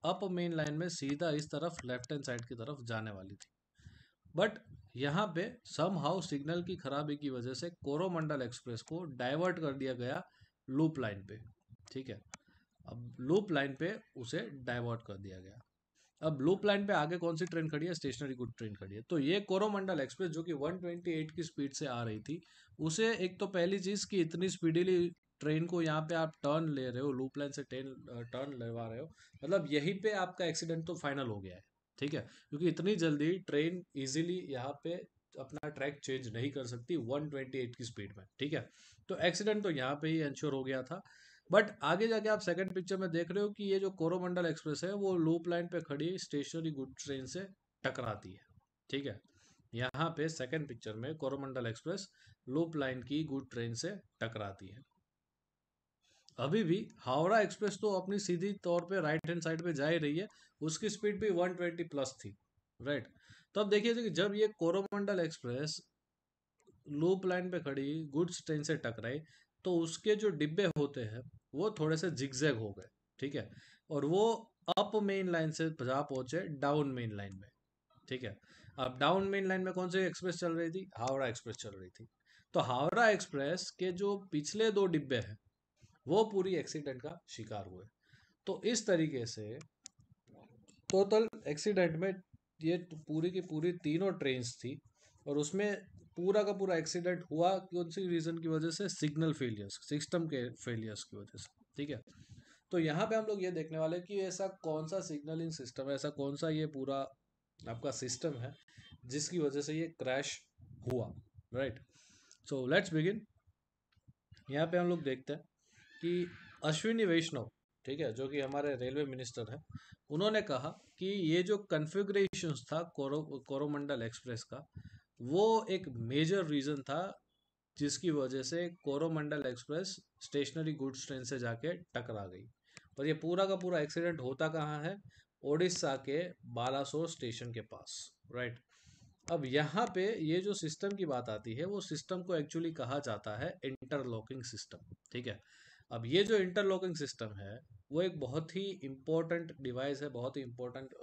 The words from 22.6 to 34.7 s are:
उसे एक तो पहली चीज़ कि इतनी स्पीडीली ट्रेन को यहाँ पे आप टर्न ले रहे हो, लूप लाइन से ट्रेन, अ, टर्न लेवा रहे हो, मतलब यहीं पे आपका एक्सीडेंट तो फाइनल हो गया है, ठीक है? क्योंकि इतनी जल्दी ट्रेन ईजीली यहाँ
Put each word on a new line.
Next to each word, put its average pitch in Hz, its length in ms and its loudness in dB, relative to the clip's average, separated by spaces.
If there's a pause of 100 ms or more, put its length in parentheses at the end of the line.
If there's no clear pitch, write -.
उसे 214 360 2
एक 185 240 -2
तो 202 80 0
पहली 190 320 2
चीज़ 196 300 -2
कि 196 120 4
इतनी 170 280 2
स्पीडीली 175 600 6 (300)
ट्रेन 156 260 4
को 175 160 2
यहाँ 156 200 4
पे 160 140 -2
आप 160 160 2 (120)
टर्न 151 300 4
ले 131 160 0
रहे 123 120 -2
हो, 143 100 2
लूप 131 260 -2
लाइन 143 140 -2
से 143 120 -6
ट्रेन, 135 240 -6
अ, 123 340 -10
टर्न 123 420 -6
लेवा 117 240 -4
रहे 113 120 -6
हो, 160 120 -8 (320)
मतलब 160 260 2
यहीं 160 320 2
पे 214 100 2
आपका 180 340 0
एक्सीडेंट 165 420 -2
तो 175 80 -2
फाइनल 139 320 -2
हो 104 120 -2
गया 92 160 -10
है, 92 60 -20 (380)
ठीक 147 140 0
है? 123 80 -2
क्योंकि - 460 -4
इतनी 170 280 4
जल्दी 165 440 4
ट्रेन 170 440 0 (140)
ईजीली 151 560 -2
यहाँ 131 200 -4 (100)